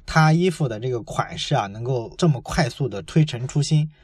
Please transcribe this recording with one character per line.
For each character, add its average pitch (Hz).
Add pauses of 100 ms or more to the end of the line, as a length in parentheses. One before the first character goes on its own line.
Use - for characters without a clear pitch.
它 156
衣 175
服 156
的 107
这 123
个 120
款 110
式 -
啊， 113
能 104
够 117
这 -
么 139
快 -
速 131
的 101
推 156
陈 123
出 147
新， 151 (140)